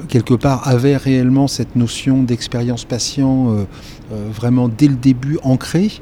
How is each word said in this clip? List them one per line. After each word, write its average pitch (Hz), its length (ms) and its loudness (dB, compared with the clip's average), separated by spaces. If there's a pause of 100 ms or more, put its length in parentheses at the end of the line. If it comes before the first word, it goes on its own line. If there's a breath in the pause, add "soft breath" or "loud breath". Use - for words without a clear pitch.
quelque 123 240 2
part, 131 340 0
avaient 135 300 4
réellement 131 520 2
cette - 280 -4
notion 131 460 0
d'expérience 120 640 -4
patient, 131 640 0
euh, 104 140 0 (460 loud breath)
euh, 107 220 -8
vraiment 120 380 0
dès 123 180 2
le 139 80 2
début 131 460 0
ancrée, 156 480 0 (120)